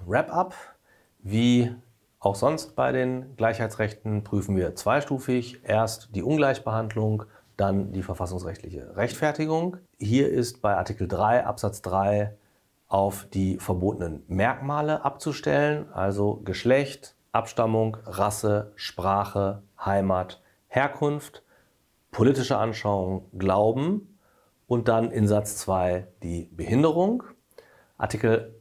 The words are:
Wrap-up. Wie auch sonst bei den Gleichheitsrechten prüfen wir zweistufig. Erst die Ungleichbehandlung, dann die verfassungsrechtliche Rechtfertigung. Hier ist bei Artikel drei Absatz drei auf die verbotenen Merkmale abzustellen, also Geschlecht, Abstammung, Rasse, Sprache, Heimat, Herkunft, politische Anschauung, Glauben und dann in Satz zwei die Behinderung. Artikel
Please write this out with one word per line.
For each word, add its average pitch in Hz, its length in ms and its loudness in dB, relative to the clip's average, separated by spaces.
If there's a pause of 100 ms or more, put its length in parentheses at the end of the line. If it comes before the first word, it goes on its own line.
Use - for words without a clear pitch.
Wrap-up. 165 480 0 (640)
Wie 117 540 4 (460)
auch 101 140 2
sonst 156 400 -2
bei 127 160 0
den 127 460 -2
Gleichheitsrechten 107 880 -2
prüfen 98 320 -2
wir 90 180 0
zweistufig. 127 880 -2
Erst 110 540 -2
die - 80 -2
Ungleichbehandlung, 113 1000 0 (340)
dann 98 360 0
die 95 100 -4
verfassungsrechtliche 90 920 -8
Rechtfertigung. 156 800 -2 (220)
Hier 123 300 2
ist 120 320 -2
bei 101 160 2
Artikel 92 300 -2
drei 104 400 2
Absatz 107 340 -4
drei 101 540 0 (540)
auf 98 440 0
die 95 260 0
verbotenen 90 680 -2
Merkmale 135 760 -2
abzustellen, 147 880 -2
also 101 520 0
Geschlecht, 127 680 0 (160)
Abstammung, 110 720 0
Rasse, 104 720 0
Sprache, 98 880 -2 (160)
Heimat, 95 640 0 (240)
Herkunft, 147 800 -2 (640)
politische 127 480 4
Anschauung, 101 680 0 (120)
Glauben 113 800 2 (480)
und 117 220 2
dann 113 240 2
in 107 160 4
Satz 104 300 2
zwei 90 500 0 (160)
die 85 280 -6
Behinderung. 160 680 2 (760)
Artikel 113 640 0